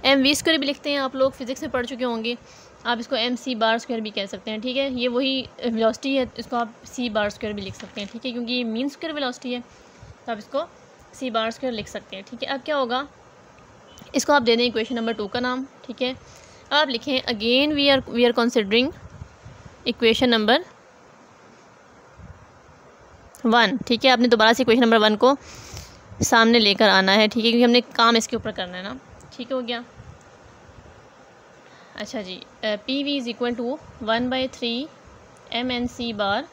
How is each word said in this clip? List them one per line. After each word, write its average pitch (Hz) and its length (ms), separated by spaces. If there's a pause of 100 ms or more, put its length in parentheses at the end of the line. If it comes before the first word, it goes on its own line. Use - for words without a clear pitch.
एम 269 180
वी 277 120
स्क्वायर 320 240
भी 277 80
लिखते 285 240
हैं, 285 80
आप 269 180
लोग 262 160
physics 262 300
में 311 80
पढ़ 247 160
चुके 254 180
होंगे। 233 320 (500)
आप 233 120
इसको 240 180
एम 240 200
सी 254 180
bar 226 240
square 233 220
भी 214 100
कह 202 160
सकते 202 240
हैं। 214 100
ठीक 247 160
है, 277 180
ये 247 140
वही 262 400 (180)
velocity 226 500
है, 254 220
इसको 240 180
आप 233 180 (100)
सी 240 260
bar 208 180
square 208 240
भी 202 100
लिख 180 120
सकते - 260
हैं। 196 120
ठीक 233 140
है, 247 60
क्योंकि 240 200
ये 247 120
mean 233 240
square 320 260
velocity 254 380
है, 247 80 (680)
तो 240 60
आप 214 60
इसको 269 260 (500)
सी 254 160
bar 220 180
square 254 220
लिख 214 180
सकते - 280
हैं। 202 140
ठीक 240 120
है, 269 60
अब 269 120
क्या 302 160
होगा, 262 320 (1040)
इसको 294 180
आप 285 100
दे 226 140
दें 240 80
equation 226 300
number 226 180
टू 220 140
का 240 140
नाम। 254 260 (200)
ठीक 254 160
है, 254 100
अब - 640
आप 294 140
लिखें 254 340
again 247 500
we 277 260
are, - 160
we 240 180
are 240 60
considering 233 560 (960)
equation 233 400
number 233 320 (2750)
one। 226 320
ठीक 233 260
है, 262 60
आपने 247 180
दोबारा 220 240
से 254 100
equation 233 180
number 233 160
वन 214 200
को 262 200 (880)
सामने 233 360
लेकर 208 300
आना 190 240
है। 214 160
ठीक 220 160
है, 233 60
क्योंकि 240 140
हमने 240 160
काम 233 360
इसके 226 200
ऊपर 214 160
करना 180 240
है 185 60
ना। 240 180 (360)
ठीक 247 160
हो 254 80
गया, 240 240 (2000)
अच्छा 214 260
जी, 185 140
अ, - 60 (220)
पी 220 380
V 277 180
is 233 80
equal 240 320
to 254 180 (240)
one 233 280
by 262 180
three 247 400 (640)
M 247 200
N 247 140
सी 240 260
bar 208 300 (100)